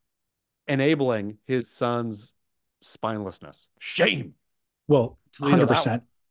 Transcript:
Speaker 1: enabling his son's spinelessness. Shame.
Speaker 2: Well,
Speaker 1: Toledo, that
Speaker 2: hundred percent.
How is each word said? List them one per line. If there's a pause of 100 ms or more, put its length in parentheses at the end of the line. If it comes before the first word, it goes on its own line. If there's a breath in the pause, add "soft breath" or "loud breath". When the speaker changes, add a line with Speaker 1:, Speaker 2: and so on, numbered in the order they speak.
(680)
Speaker 1:
enabling
his
son's (480)
spinelessness. (100)
Shame. (540)
Speaker 2:
Well, (140)
Speaker 1:
Toledo,
that
Speaker 2:
hundred
percent. (280)